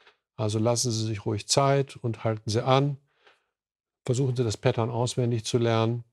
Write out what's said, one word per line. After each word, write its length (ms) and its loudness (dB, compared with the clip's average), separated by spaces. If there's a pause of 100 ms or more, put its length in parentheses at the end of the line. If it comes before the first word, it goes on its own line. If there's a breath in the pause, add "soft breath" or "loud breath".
(360 soft breath)
Also 220 -2
lassen 320 0
Sie 160 -2
sich 180 -6
ruhig 240 -4
Zeit 480 2
und 280 -6
halten 260 -4
Sie 140 -2
an. 320 4 (1080 soft breath)
Versuchen 320 0
Sie, 80 0
das 120 -2
Pattern 340 0
auswendig 540 -2
zu 140 0
lernen 540 2